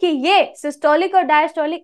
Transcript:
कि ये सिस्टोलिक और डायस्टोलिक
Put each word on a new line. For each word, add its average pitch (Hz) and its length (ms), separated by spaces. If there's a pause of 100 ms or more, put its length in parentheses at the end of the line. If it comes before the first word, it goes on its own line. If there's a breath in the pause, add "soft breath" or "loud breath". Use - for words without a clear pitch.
कि 359 60 (200)
ये 381 300
सिस्टोलिक 302 580
और 370 100
डायस्टोलिक 311 600